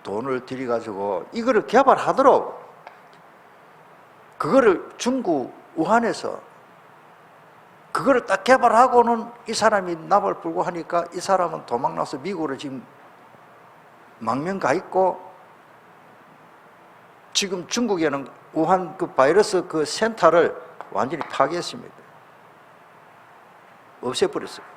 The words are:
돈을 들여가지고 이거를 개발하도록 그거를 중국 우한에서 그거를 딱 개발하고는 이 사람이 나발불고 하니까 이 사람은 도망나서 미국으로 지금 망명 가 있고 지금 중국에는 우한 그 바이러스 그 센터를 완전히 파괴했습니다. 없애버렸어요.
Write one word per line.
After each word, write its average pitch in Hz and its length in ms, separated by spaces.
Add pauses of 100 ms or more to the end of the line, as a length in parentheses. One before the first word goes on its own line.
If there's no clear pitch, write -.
돈을 123 420
들여가지고 113 840
이거를 220 340
개발하도록 226 920 (1800)
그거를 202 500 (100)
중국 202 560 (220)
우한에서 165 640 (1500)
그거를 240 340
딱 190 180
개발하고는 233 880 (160)
이 226 60
사람이 202 420 (120)
나발불고 180 560
하니까 170 500
이 185 60
사람은 175 460
도망나서 151 540
미국으로 156 380
지금 131 280 (1300)
망명 143 400
가 127 140
있고 185 460 (2250)
지금 185 340
중국에는 165 600 (260)
우한 170 440
그 165 100
바이러스 175 600
그 156 180
센터를 170 680 (360)
완전히 123 320
파괴했습니다. 147 720 (2000)
없애버렸어요. - 640 (120)